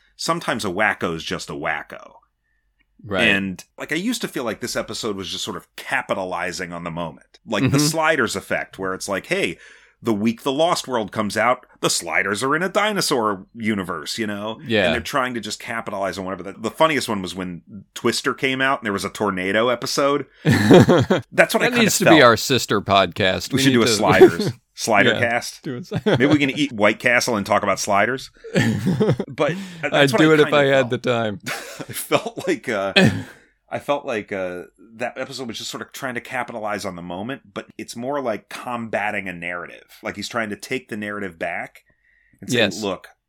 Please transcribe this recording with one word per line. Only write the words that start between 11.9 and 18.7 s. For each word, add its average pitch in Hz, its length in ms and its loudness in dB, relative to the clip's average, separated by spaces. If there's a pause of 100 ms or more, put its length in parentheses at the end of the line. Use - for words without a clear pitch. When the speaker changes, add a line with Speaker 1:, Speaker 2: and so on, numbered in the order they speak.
Speaker 1:
are 139 120 0
in 160 80 -2
a 190 60 -2
dinosaur 147 840 0
universe," 95 640 -4
you 110 80 -4
know? 107 380 -8
Speaker 2:
Yeah. 107 200 2
Speaker 1:
And 82 80 4
they're - 80 -2
trying 127 320 -2
to 117 80 -4
just 104 180 -8
capitalize 98 600 -6
on 95 60 -6
whatever. 92 180 -6
The, 95 160 -12
the 110 120 -4
funniest 151 380 2
one 104 140 -2
was 87 120 -8
when 92 280 -8 (320)
Twister 117 400 -2
came 131 260 -2
out 135 180 0